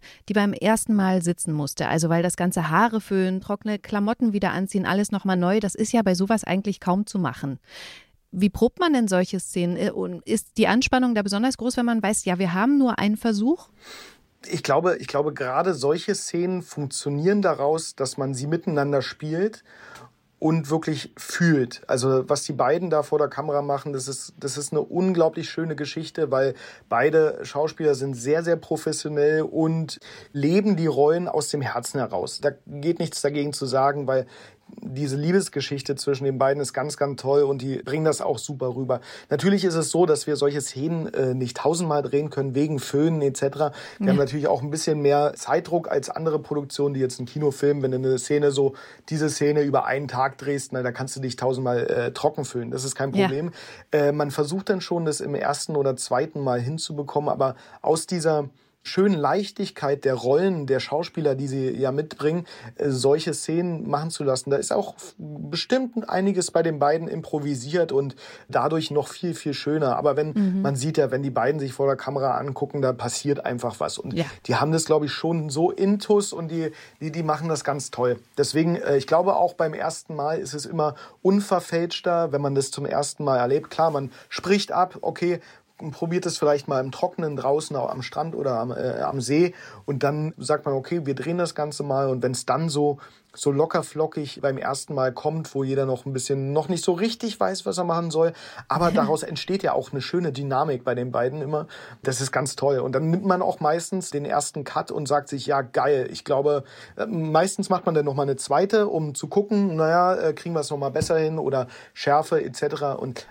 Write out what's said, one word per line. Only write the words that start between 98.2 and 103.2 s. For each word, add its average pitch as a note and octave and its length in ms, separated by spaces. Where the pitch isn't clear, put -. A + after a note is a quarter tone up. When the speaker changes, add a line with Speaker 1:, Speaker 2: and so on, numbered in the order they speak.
Speaker 2:
aber E3 240
Speaker 1:
<laughs> - 0
Speaker 2:
daraus D#3+ 300
entsteht F#3 400
ja D#3 120
auch B2+ 180
eine C#3 100
schöne E3+ 300
Dynamik C3+ 520
bei A#2+ 120
den B2 160
beiden C3 320
immer. D3+ 240
Das B2+ 200
ist C3+ 100
ganz - 240
toll C3+ 240
und C3 140
dann D#3+ 180
nimmt G3 160